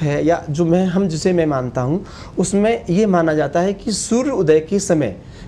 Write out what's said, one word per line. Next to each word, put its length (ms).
है 240
या 240
जो 160
मैं, 200
हम 220
जिसे 260
मैं 120
मानता 360
हूँ, 240
उसमें 520
ये 160
माना 280
जाता 260
है 140
कि 180
सूर्य 400
उदय 280
के 200
समय 380